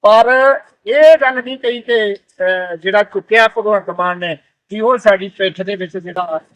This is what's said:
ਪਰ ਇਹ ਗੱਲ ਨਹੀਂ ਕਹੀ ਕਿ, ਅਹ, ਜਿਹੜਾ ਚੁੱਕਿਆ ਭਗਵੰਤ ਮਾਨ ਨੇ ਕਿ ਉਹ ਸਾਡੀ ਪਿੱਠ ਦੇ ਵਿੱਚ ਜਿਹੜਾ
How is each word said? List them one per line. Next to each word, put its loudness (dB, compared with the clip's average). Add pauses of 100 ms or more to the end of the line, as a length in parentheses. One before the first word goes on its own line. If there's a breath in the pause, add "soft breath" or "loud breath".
ਪਰ 4 (320)
ਇਹ 6
ਗੱਲ -2
ਨਹੀਂ -12
ਕਹੀ -6
ਕਿ, -2
ਅਹ, -6
ਜਿਹੜਾ -2
ਚੁੱਕਿਆ 0
ਭਗਵੰਤ -2
ਮਾਨ -4
ਨੇ -6 (340)
ਕਿ -8
ਉਹ 0
ਸਾਡੀ 0
ਪਿੱਠ -6
ਦੇ -6
ਵਿੱਚ -12
ਜਿਹੜਾ -8 (160)